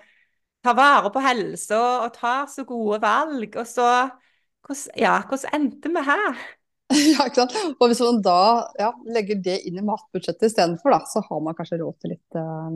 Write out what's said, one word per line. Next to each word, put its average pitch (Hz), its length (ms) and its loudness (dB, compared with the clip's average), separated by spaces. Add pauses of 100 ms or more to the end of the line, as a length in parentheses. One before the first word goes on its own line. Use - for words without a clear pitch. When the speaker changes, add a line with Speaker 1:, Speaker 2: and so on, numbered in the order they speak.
(640)
Speaker 1:
tar 240 120 2
vare 277 360 6
på 277 100 -2
helsa 233 840 -2
og 233 80 -8
tar 254 340 -4
så 277 180 -12
gode 220 360 -4
valg, 233 560 -2
og 226 100 -8
så, 247 420 2 (560)
hvordan, - 320 -12
ja, 190 300 2
hvordan - 260 -6
endte 294 360 -2
vi 330 140 -2
her? 302 340 -2 (520)
Speaker 2:
<laughs> 294 280 4
Ja, 285 100 2
ikke 247 160 0
sant? 262 100 -4 (280)
Og 240 80 6
hvis 233 100 0
man 233 240 2
da, 180 100 4 (460)
ja, 220 140 0 (180)
legger 214 320 -2
det 185 140 0 (100)
inn 175 100 -8
i 202 60 -8
matbudsjettet 208 640 -6
i - 20 2
stedet 175 320 0
for 277 140 2
da, 208 100 2
så - 140 -6
har 160 240 -6
man 160 100 -6
kanskje 165 280 -8
råd 147 180 -8
til 170 140 -8
litt, - 220 -14
eh, 160 400 -8